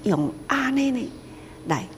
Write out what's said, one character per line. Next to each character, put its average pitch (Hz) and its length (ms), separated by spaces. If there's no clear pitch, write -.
用 151 280
安 269 280
尼 277 160
呢 247 200
来 - 200